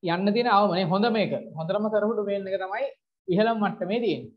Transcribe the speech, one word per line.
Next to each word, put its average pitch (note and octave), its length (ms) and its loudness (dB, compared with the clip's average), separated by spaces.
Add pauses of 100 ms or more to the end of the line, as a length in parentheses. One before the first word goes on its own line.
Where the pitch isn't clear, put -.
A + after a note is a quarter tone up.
යන්න F#3 300 0
තියෙන A#3+ 180 2
අවම G3+ 220 4
නේ F3+ 160 0
හොඳම G#3+ 260 2
එක. G#3 160 0 (220)
හොඳටම F#3+ 380 -4
කරපු G#3+ 220 2
ඩොමේන් G3+ 360 -4
එක F#3+ 100 -2
තමයි G3 240 -4 (440)
ඉහළම G#3+ 360 2
මට්ටමේ G3 380 -2
තියෙන්නේ. C#3+ 360 -4